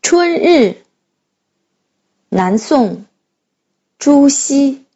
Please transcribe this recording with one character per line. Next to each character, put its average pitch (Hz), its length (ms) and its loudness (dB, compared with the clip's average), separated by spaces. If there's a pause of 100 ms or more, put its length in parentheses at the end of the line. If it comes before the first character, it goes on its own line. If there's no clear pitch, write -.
《春 349 320 0
日》， - 120 -4 (1800)
南 185 280 -2
宋， 214 480 -2 (920)
朱 285 300 2
熹。 277 580 -2 (100)